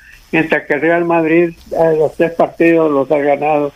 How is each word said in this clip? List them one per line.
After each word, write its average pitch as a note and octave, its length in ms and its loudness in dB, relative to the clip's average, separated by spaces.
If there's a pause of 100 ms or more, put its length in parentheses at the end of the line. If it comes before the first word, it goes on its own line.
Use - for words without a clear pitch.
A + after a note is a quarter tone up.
(340)
mientras D#3+ 340 -2
que D#3 60 -2
el C#3 80 -2
Real E3+ 240 0
Madrid, E3+ 480 0 (180)
eh, E3 260 0
los D3 200 -2
tres E3 140 0
partidos E3 600 0
los C#3 180 0
ha D3+ 100 0
ganado. D3 560 0